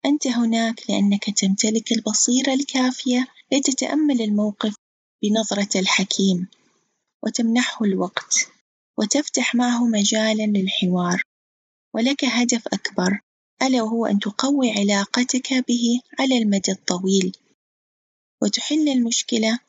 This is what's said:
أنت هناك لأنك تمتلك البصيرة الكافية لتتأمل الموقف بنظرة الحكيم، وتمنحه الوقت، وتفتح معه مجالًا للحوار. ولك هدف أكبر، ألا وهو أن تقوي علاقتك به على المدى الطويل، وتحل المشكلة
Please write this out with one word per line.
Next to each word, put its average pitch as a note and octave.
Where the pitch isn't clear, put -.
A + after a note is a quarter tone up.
أنت C#4+
هناك A3+
لأنك G3+
تمتلك G#3+
البصيرة B3
الكافية B3+
لتتأمل C#4
الموقف G#3
بنظرة G#3
الحكيم، F#3+
وتمنحه A#3
الوقت، F#3+
وتفتح B3
معه A#3+
مجالًا A3
للحوار. F#3
ولك C4
هدف A#3+
أكبر، F#3+
ألا B3+
وهو A3+
أن G3+
تقوي C4
علاقتك G#3+
به A#3+
على C4
المدى G3+
الطويل، F#3
وتحل D4
المشكلة A#3